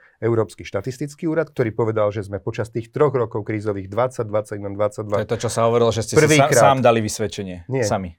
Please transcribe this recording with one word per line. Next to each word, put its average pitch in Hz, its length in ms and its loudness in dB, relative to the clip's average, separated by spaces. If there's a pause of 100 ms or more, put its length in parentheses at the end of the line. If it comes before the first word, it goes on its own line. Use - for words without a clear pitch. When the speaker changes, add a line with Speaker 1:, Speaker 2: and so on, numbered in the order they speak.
(180)
Speaker 1:
Európsky 110 480 -2
štatistický 143 640 -6
úrad, 156 240 -4
ktorý 117 160 0
povedal, 107 400 0
že 101 160 -6
sme 98 160 -8
počas 110 240 -6
tých 117 240 -8
troch 135 240 2
rokov 113 320 -4
krízových, 104 400 -4
dvadsať, 117 400 -2
dvadsaťjeden, 104 480 -6
dvadsaťdva, 104 400 -4
Speaker 2:
To 95 80 0
je 90 80 -8
to, 113 80 -2
čo 113 160 -4
sa 117 160 2
hovorilo, 117 240 4
že 113 80 -2
ste - 160 2
si - 0 -
sa-, 151 80 6
Speaker 1:
prvýkrát. 143 320 4
Speaker 2:
sám 131 240 6
dali 117 160 6
vysvedčenie. 101 720 -6
Speaker 1:
Nie, 127 160 -2
Speaker 2:
Sami. 98 320 -4